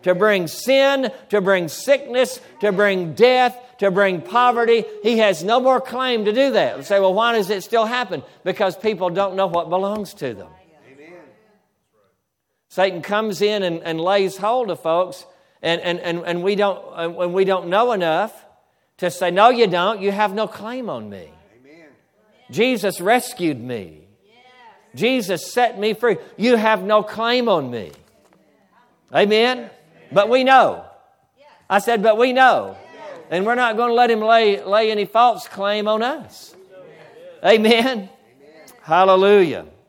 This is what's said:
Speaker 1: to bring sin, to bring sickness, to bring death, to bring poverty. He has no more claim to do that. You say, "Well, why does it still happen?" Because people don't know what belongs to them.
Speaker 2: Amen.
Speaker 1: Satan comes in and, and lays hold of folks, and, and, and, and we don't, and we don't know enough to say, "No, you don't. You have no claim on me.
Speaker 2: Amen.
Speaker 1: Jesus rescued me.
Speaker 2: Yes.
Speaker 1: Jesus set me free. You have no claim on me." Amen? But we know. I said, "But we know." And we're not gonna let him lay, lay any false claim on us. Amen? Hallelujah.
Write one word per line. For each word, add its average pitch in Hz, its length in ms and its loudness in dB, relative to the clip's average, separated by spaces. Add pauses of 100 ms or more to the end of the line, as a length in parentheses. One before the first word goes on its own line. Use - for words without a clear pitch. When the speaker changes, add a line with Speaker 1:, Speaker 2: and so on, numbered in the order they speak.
Speaker 1:
to 180 120 2
bring 196 320 2
sin, 269 640 0 (160)
to 208 140 0
bring 185 260 2
sickness, 254 720 -2 (220)
to 208 100 2
bring 185 420 0
death, 247 440 4 (220)
to 196 120 2
bring 185 300 0
poverty. 233 640 2 (180)
He 226 140 2
has 190 260 0
no 226 160 2
more 254 220 2
claim 247 420 -4
to 208 80 0
do 262 200 2
that. 147 260 0
You 139 60 -14
say, 196 180 0
"Well, 190 120 2
why 226 200 0
does 202 160 -2
it 202 140 -4
still 226 220 0
happen?" 226 380 -6 (220)
Because 185 320 -2
people 185 320 -2
don't 185 260 -2
know 190 120 0
what 170 220 -4
belongs 196 460 -4
to 127 180 -8
them. 92 140 -16 (420)
Speaker 2:
Amen. 156 300 -20 (1500)
Speaker 1:
Satan 185 320 0
comes 208 400 -4
in 208 220 0
and, 170 200 -4
and 165 160 -6
lays 190 380 0
hold 226 320 0
of 160 100 -6
folks, 175 460 -2 (360)
and, 170 200 -2
and, 175 180 -4
and, 170 260 -6
and 175 160 -4
we 202 140 0
don't, 196 260 -2 (140)
and 170 380 -6
we 190 100 0
don't 180 240 -2
know 220 240 0
enough 180 540 -2 (540)
to 180 120 -2
say, 180 180 -2
"No, 196 200 6
you 233 180 2
don't. 180 320 -2
You 196 140 -2
have 202 200 -2
no 214 140 -4
claim 233 420 -12
on 113 200 -10
me. 85 240 -18 (320)
Speaker 2:
Amen. 156 220 -20 (600)
Speaker 1:
Jesus 202 520 0
rescued 180 600 0
me. 92 460 -12 (180)
Speaker 2:
Yes. - 100 -20 (600)
Speaker 1:
Jesus 196 560 -2
set 233 260 0
me 214 160 -2
free. 220 240 0 (200)
You 240 180 2
have 214 280 0
no 214 200 2
claim 233 460 -2
on 151 200 0
me." 101 220 -10 (1200)
Amen? 220 560 2 (420)
But 202 160 4
we 254 160 2
know. 214 420 4 (840)
I 196 100 2
said, 233 220 -2
"But 214 160 2
we 247 160 2
know." 160 420 2 (560)
And 185 140 -2
we're 233 80 0
not 233 240 0
gonna 240 160 0
let 240 160 4
him 220 120 0
lay, 220 420 4
lay 220 260 0
any 208 160 -2
false 226 420 2
claim 208 400 -4
on 214 140 -2
us. - 540 -10 (920)
Amen? 226 640 2 (720)
Hallelujah. 185 840 4 (220)